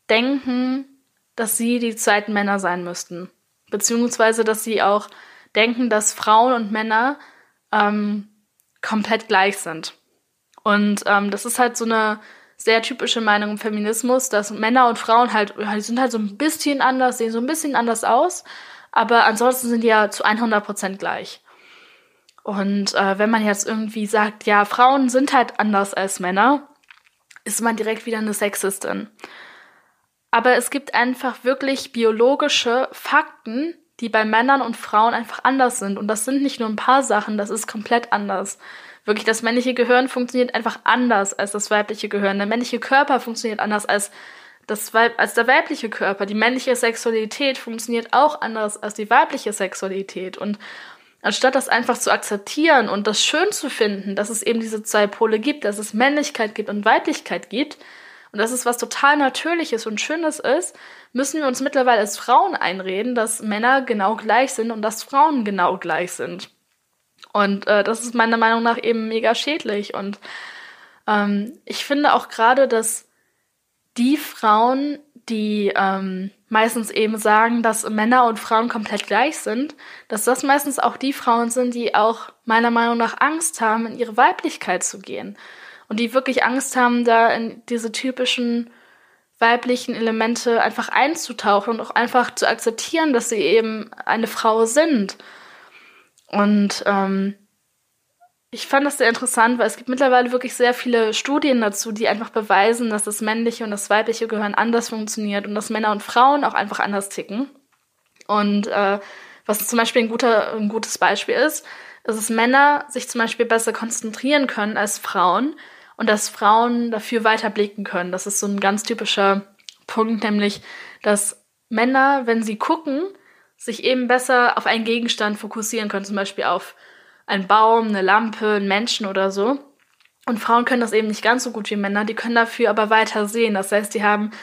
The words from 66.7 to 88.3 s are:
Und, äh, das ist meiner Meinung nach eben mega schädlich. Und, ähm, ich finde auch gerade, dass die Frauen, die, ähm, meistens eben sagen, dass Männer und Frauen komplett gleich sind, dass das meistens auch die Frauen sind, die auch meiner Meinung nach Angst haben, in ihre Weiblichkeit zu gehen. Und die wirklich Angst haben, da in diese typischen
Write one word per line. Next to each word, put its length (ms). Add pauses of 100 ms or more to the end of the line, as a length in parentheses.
Und, 360
äh, 180
das 180
ist 100
meiner 220
Meinung 260
nach 220
eben 240
mega 280
schädlich. 580
Und, 260 (880)
ähm, 560
ich 220
finde 280
auch 140
gerade, 400
dass 400 (920)
die 200
Frauen, 840 (300)
die, 440
ähm, 580 (180)
meistens 420
eben 260
sagen, 460
dass 260
Männer 360
und 140
Frauen 300
komplett 380
gleich 300
sind, 380 (320)
dass 160
das 200
meistens 360
auch 180
die 160
Frauen 360
sind, 240
die 220
auch 360 (140)
meiner 260
Meinung 260
nach 220
Angst 420
haben, 260
in 100
ihre 200
Weiblichkeit 680
zu 160
gehen. 380 (500)
Und 120
die 140
wirklich 300
Angst 320
haben, 300
da 260
in 380
diese 220
typischen 800 (680)